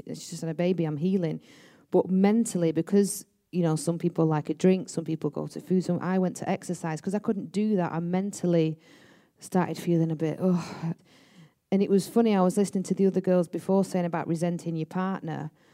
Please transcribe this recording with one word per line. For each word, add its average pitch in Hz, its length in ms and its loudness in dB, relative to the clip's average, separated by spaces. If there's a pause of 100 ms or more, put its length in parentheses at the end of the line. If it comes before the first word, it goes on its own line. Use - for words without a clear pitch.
it's - 240 -12
just 165 120 -12
had 165 80 -4
a 156 40 -6
baby, 175 300 0
I'm 151 140 -2
healing." 165 420 0 (500)
But - 180 4
mentally, 190 600 4
because, 190 540 2 (260)
you 175 120 0
know, 160 120 2
some 170 240 -2
people 165 260 0
like 156 260 0
a 160 40 -4
drink, 185 340 2
some 165 160 -6
people 156 260 -4
go 147 180 -6
to 151 120 -10
food, 185 240 0
some, 175 160 0
I 185 200 0
went 180 160 0
to - 120 -6
exercise 170 520 -4
'cause 196 140 -4
I 214 40 -2
couldn't 196 320 -4
do 214 240 0
that. 175 180 0
I 160 60 -4
mentally 170 800 0 (600)
started 170 380 -2
feeling 165 340 0
a 156 40 -2
bit, 156 240 -4
"Ugh." 165 540 -2 (760)
And 196 100 2
it - 80 0
was 190 160 2
funny, 233 280 2
I 190 80 4
was 180 140 2
listening 196 280 0
to - 100 -2
the 196 120 4
other 185 140 2
girls 180 280 2
before 190 360 0
saying 185 200 -2
about 170 240 -4
resenting 170 480 -2
your 156 100 -4
partner. 165 640 -4 (240)